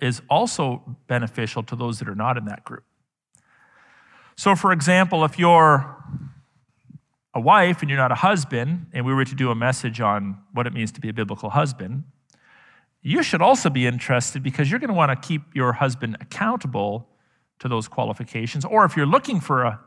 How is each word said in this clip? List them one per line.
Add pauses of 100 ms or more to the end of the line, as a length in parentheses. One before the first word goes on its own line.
is
also
beneficial
to
those
that
are
not
in
that
group. (1500)
So,
for
example,
if
you're (1400)
a
wife
and
you're
not
a
husband,
and
we
were
to
do
a
message
on (140)
what
it
means
to
be
a
biblical
husband, (960)
you
should
also
be
interested
because
you're
gonna
wanna
keep (120)
your
husband
accountable (500)
to
those
qualifications.
Or
if
you're
looking
for
a